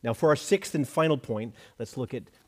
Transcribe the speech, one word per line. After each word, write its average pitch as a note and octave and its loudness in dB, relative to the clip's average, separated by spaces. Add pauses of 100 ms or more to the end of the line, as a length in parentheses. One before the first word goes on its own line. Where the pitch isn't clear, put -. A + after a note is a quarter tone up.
Now, A#2 0
for D#3+ 4
our D3 6
sixth - 0
and D3 0
final D#3+ 2
point, A2+ -6 (240)
let's - -8
look B2+ -6
at A#2 -8 (240)